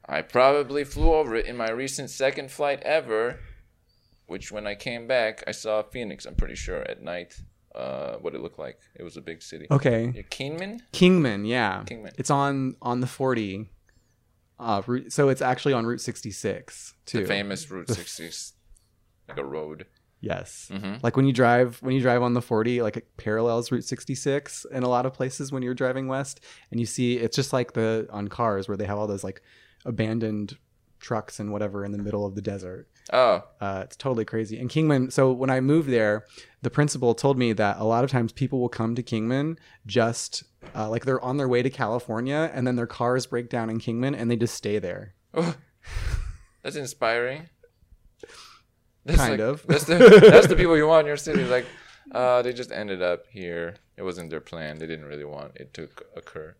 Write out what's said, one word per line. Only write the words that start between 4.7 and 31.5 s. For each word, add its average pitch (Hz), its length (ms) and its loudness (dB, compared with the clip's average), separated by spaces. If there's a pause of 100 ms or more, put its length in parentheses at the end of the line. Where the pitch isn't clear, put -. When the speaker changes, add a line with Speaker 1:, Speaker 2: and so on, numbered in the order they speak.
Speaker 1:
came 117 320 -10
back, 117 400 0
I - 40 -8
saw 107 320 -4
Phoenix, 110 420 -10
I'm - 100 -16
pretty - 200 -2
sure, 90 340 -8
at - 140 -12
night, 87 320 -12 (400)
uh, 64 400 -8
what 73 200 -8
it 62 60 -10
looked - 180 -12
like. 71 200 -14 (160)
It - 80 -18
was 82 160 -16
a - 20 -16
big 82 220 -16
city. 78 280 -18
Speaker 2:
Okay. 123 440 0
Speaker 1:
Yeah, 107 160 -14
Kingman? 180 500 -10 (120)
Speaker 2:
Kingman, 147 520 4
yeah. 107 400 -2
Speaker 1:
Kingman. 110 320 -16
Speaker 2:
It's 127 140 -6
on, 139 500 -2
on 123 200 -4
the 127 60 -2
forty. 110 640 -4 (920)
Uh, 107 260 -2
route, 123 260 -6
so 139 160 2
it's 131 140 0
actually 127 300 0
on 117 140 0
Route 117 140 -4
sixty-six - 960 -10 (120)
too. 117 140 -4
Speaker 1:
The 92 60 -2
famous 98 440 -6
Route 92 160 -12
Speaker 2:
The 117 80 -2
Speaker 1:
sixty-six. - 600 -12 (720)
Like 71 100 -12
a 71 60 -8
road. 76 420 -10 (340)
Speaker 2:
Yes. - 520 -10
Speaker 1:
Mm-hmm. 98 280 -8
Speaker 2:
Like 120 160 0
when 135 100 4
you 139 60 4
drive, 120 480 2
when 131 140 -2
you 135 60 2
drive 123 220 2
on 120 120 0
the 120 80 0
forty, 117 400 0
like, 107 140 -2
it - 200 -14
parallels 113 540 -2
Route 123 140 -2
sixty-six - 880 -6
in 131 100 -4
a 123 60 0
lot 123 180 0
of 131 60 -4
places 135 400 -6
when 131 100 -6
you're 127 120 -4
driving 131 340 -2
west, 135 320 -8 (320)
and 117 80 -4
you 117 60 -2
see, 123 320 -2
it's 117 180 -2
just 135 160 -2
like 127 220 -2
the, 113 360 0
on 101 160 -8
Cars 101 400 -2
where 101 100 -6
they 101 100 -4
have 104 120 -4
all 107 80 -4
those, 101 160 -6
like, 95 200 -12 (420)
abandoned 110 760 -4 (400)
trucks - 400 -8
and 104 140 -6